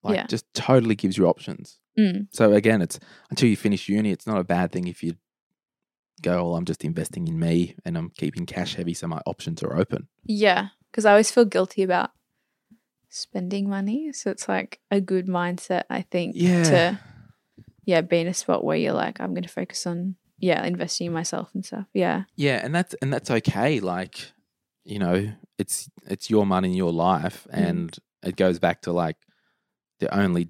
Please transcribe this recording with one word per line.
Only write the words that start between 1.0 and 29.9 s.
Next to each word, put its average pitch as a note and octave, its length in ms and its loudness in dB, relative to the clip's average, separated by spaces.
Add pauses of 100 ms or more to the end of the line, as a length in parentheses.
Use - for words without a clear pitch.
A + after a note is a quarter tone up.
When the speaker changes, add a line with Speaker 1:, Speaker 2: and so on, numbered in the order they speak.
Speaker 1:
you F2+ 120 6
options. - 500 -4 (180)
Speaker 2:
Mm. G3+ 360 0
Speaker 1:
So A2 220 6
again, G#2 280 4
it's - 160 -4 (320)
until B2+ 180 2
you G2+ 80 4
finish G2+ 320 -2
uni, G#2 220 0
it's - 160 -6
not G#2+ 140 0
a F2+ 40 -2
bad F2+ 280 0
thing F2+ 160 -6
if F2 160 -12
you E2+ 100 -4 (1080)
go, F2 220 0
"Well, E2+ 120 -2
I'm F2 80 -2
just E2 200 -4
investing E2 440 -4
in E2 100 -4
me E2 460 0
and E2+ 120 -6
I'm E2 140 -8
keeping F2 360 -6
cash - 280 -8
heavy, E2+ 200 -6
so - 120 -10
my D#2+ 200 -6
options E2 360 -8
are - 140 -4
open." - 320 -2 (160)
Speaker 2:
Yeah, G3+ 460 0 (220)
'cause G#3+ 120 -4
I G#3 80 10
always G#3+ 180 8
feel A#3+ 140 6
guilty F#3+ 400 0
about F3+ 260 0 (1000)
spending G3 600 -6
money. G#3+ 440 -4
So - 180 -4
it's, - 180 -8
like, F#3+ 320 -4 (100)
a G3+ 100 4
good F#3 260 -2
mindset, F3 600 -2
I - 140 -4
think, - 340 -4
Speaker 1:
Yeah. F3 280 4
Speaker 2:
to, F3 360 4 (840)
yeah, E3+ 160 4
be F3 180 2
in E3 80 0
a F3+ 80 -4
spot - 300 -2
where D#3 120 0
you're D#3+ 160 0
like, - 280 -2
"I'm F#3+ 140 -4
gonna F3 140 -6
focus - 380 -8
on, F3 300 -6 (220)
yeah, F3+ 260 0
investing F3 440 -6
in E3+ 40 -6
myself - 420 -6
and F#3+ 100 -8
stuff." G3+ 300 -10
Yeah. F#3 300 0 (120)
Speaker 1:
Yeah, C#3 280 2
and C#3 100 -4
that's, F3+ 200 -2
and C3+ 180 -2
that's B2 180 -4
okay. A#2 500 2
Like, F#2 520 -6 (520)
you G#2 140 -8
know, G2 340 0 (260)
it's, - 300 -6 (180)
it's - 220 -8
your G#2+ 160 6
money F#2 260 2
in F2+ 60 0
your F2+ 160 0
life, E2+ 600 0
Speaker 2:
Mm. - 60 -6 (100)
Speaker 1:
and E2+ 300 -4 (240)
it F2+ 140 -6
goes F#2 220 2
back E2+ 240 0
to, F2 100 -4
like, E2+ 240 -2 (840)